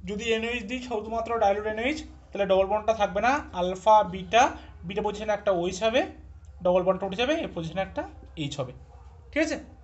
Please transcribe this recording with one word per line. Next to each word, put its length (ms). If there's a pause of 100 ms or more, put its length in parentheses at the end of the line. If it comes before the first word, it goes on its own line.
যদি 140 (140)
এনওএইচ 320
দিই 180
শুধুমাত্র 420 (140)
dilute 300
এনওএইচ, 260 (300)
তাহলে 220
double 200
বন্ডটা 300
থাকবে 260
না, 40 (300)
Alpha 340 (180)
beta, 300 (440)
beta 180
পজিশনে 320
একটা 220
ওএইচ 260
হবে, 160 (640)
Double 200
বন্ডটা 220
উঠে 140
যাবে, 120 (100)
এই 120
পজিশনে 320
একটা 140 (400)
এইচ 180
হবে, 140 (580)
ঠিক 140
আছে? 120 (260)